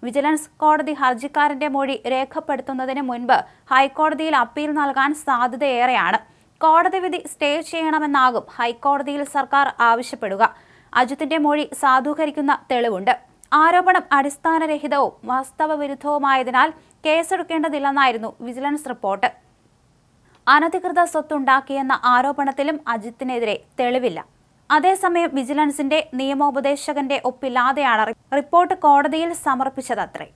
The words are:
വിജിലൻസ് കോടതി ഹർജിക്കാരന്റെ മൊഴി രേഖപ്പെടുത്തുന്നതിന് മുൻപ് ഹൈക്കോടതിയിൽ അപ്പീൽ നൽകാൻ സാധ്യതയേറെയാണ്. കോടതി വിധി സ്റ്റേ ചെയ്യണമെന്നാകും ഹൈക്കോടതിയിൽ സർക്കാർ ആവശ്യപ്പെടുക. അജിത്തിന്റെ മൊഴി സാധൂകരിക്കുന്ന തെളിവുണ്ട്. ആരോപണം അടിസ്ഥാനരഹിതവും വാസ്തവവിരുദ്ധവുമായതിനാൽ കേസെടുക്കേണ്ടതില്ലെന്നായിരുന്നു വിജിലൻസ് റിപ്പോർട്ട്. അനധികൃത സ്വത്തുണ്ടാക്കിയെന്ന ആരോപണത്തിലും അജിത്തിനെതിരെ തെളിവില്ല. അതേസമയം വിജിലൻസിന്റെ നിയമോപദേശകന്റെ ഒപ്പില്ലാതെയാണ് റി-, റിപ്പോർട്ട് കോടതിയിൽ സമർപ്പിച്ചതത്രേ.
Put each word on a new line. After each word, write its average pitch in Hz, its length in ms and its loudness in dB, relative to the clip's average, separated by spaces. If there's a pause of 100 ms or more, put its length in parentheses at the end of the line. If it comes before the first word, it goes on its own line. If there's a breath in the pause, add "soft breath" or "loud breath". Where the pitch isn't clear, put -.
വിജിലൻസ് 285 460 0 (120)
കോടതി 302 400 2
ഹർജിക്കാരന്റെ 285 720 0
മൊഴി 277 200 0 (180)
രേഖപ്പെടുത്തുന്നതിന് 262 960 -4
മുൻപ് 240 280 2 (340 loud breath)
ഹൈക്കോടതിയിൽ 302 680 2
അപ്പീൽ 285 420 -2
നൽകാൻ 277 320 0 (160)
സാധ്യതയേറെയാണ്. 247 920 0 (460 soft breath)
കോടതി 339 400 4
വിധി 359 160 -4 (100)
സ്റ്റേ 285 200 -2 (100)
ചെയ്യണമെന്നാകും 302 840 0 (120)
ഹൈക്കോടതിയിൽ 277 680 -2 (120)
സർക്കാർ 277 340 2 (220)
ആവശ്യപ്പെടുക. 220 520 -2 (500 loud breath)
അജിത്തിന്റെ 269 540 0
മൊഴി 294 180 0 (160)
സാധൂകരിക്കുന്ന 285 720 0 (180)
തെളിവുണ്ട്. 240 440 0 (380)
ആരോപണം 359 520 4 (140)
അടിസ്ഥാനരഹിതവും 294 960 -2 (160)
വാസ്തവവിരുദ്ധവുമായതിനാൽ 277 1400 0 (380 soft breath)
കേസെടുക്കേണ്ടതില്ലെന്നായിരുന്നു 294 1200 0 (100)
വിജിലൻസ് 269 520 -6
റിപ്പോർട്ട്. 202 380 -2 (1160 soft breath)
അനധികൃത 330 560 2 (100)
സ്വത്തുണ്ടാക്കിയെന്ന 269 840 0 (200)
ആരോപണത്തിലും 277 640 0 (160)
അജിത്തിനെതിരെ 233 640 -4 (220)
തെളിവില്ല. 247 400 0 (500)
അതേസമയം 349 680 2
വിജിലൻസിന്റെ 285 600 0 (200)
നിയമോപദേശകന്റെ 277 1000 -2 (120)
ഒപ്പില്ലാതെയാണ് 254 800 0
റി-, 226 80 -8 (200)
റിപ്പോർട്ട് 349 380 2
കോടതിയിൽ 311 580 4
സമർപ്പിച്ചതത്രേ. 254 1040 -4